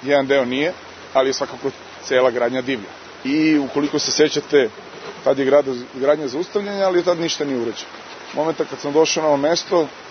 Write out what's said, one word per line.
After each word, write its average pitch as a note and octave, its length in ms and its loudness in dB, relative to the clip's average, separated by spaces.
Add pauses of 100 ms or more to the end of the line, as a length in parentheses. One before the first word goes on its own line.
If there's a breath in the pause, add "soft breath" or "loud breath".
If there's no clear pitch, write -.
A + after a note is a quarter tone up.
jedan C#3 240 2
deo C3+ 180 4
nije, C#3+ 280 -2 (400)
ali C3+ 160 4
je C3 40 0
svakako C3 380 -6 (320)
cela B2+ 280 4
gradnja B2 300 0
divlja. B2 280 -4 (340)
I D#3 340 2
ukoliko C#3+ 420 -2
se C3+ 120 -2
sećate, D3 580 2 (540)
tad C#3 160 2
je C#3 60 0
grad-, C3+ 400 2 (100)
gradnja C#3+ 320 2
zaustavljena, G3 580 -4
ali F3+ 180 2
tad F3+ 160 2
ništa D#3+ 260 -4
nije C3+ 120 -2
urađeno. A#2 340 -6 (440)
Momenta D3+ 300 -2
kad C3+ 140 -10
sam C#3+ 140 -4
došao D#3+ 300 4
na D#3 40 0
ovo D3 100 4
mesto, D#3+ 500 2 (240)